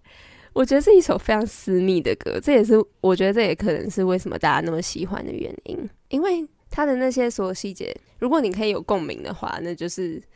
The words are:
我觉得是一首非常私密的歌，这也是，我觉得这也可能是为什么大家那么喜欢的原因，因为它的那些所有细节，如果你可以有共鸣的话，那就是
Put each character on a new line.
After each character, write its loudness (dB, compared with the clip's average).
我 2
觉 2
得 4
是 8
一 10
首 0
非 0
常 2
私 0
密 2
的 0
歌， -4
这 2
也 8
是， 6
我 4
觉 2
得 2
这 2
也 0
可 -2
能 -4
是 -2
为 2
什 -8
么 -6
大 2
家 0
那 -2
么 -2
喜 -8
欢 -8
的 -8
原 -8
因， -10
因 -2
为 -2
它 -2
的 2
那 0
些 0
所 -4
有 -6
细 -10
节， -10
如 -2
果 2
你 0
可 -4
以 2
有 -2
共 0
鸣 -8
的 -10
话， -8
那 -8
就 -6
是 -6